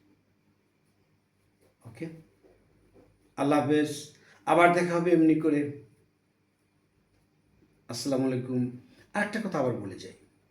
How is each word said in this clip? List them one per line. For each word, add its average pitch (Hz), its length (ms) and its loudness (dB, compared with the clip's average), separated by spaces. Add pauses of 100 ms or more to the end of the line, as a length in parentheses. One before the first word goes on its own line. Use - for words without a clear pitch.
(1900)
ওকে, 139 200 -14 (1300)
আল্লাহ 143 220 2
হাফেজ। 151 560 -2 (300)
আবার 170 280 6
দেখা 175 220 0
হবে 170 160 0
এমনি 160 280 4
করে। 147 460 -2 (2000)
আসসালামু 131 400 -2
আলাইকুম। 127 520 -2 (340)
আর 208 120 0
একটা 214 180 -6
কথা 175 160 -4
আবার 127 160 0
বলে 95 240 -10
যাই, - 140 -18 (380)